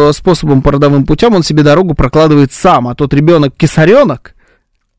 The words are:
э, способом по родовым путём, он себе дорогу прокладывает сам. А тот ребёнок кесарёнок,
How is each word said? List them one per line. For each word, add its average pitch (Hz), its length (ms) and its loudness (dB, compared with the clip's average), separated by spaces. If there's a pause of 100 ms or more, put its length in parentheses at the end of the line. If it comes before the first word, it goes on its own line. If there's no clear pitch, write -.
э, 147 40 0
способом 147 500 -2
по 143 80 0
родовым 143 340 0
путём, 214 300 0
он 170 80 0
себе 151 200 -2
дорогу 151 300 0
прокладывает 147 600 0
сам. 143 340 0
А 120 80 -8
тот 143 180 -4
ребёнок 151 420 0
кесарёнок, 165 760 0 (640)